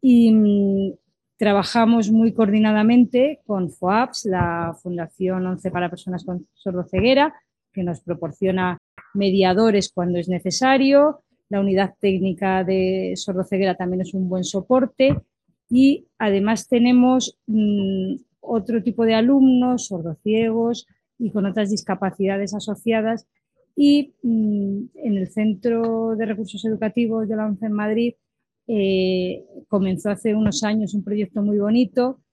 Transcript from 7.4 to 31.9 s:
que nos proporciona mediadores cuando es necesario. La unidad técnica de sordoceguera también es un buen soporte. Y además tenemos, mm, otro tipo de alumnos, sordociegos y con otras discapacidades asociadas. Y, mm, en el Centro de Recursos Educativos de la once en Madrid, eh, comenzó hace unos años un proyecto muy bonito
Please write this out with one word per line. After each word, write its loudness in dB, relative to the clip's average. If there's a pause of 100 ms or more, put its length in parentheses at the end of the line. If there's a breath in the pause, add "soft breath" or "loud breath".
que -6
nos -6
proporciona -4 (360)
mediadores 2
cuando -2
es -6
necesario. 2 (260)
La -2
unidad 0
técnica 0
de -2
sordoceguera -2
también -4
es -8
un -4
buen -4
soporte. 0 (480)
Y 4 (120)
además 0
tenemos, 4
mm, 0 (260)
otro -4
tipo -2
de 2
alumnos, 4
sordociegos -2 (280)
y -4
con -2
otras -2
discapacidades -4
asociadas. -4 (480)
Y, 2
mm, -2 (120)
en -4
el -4
Centro -2
de -4
Recursos -8
Educativos -2
de -4
la -4
once -6
en -4
Madrid, -2 (520)
eh, -2 (240)
comenzó -2
hace -2
unos -2
años -2
un -4
proyecto -4
muy 0
bonito 0 (120)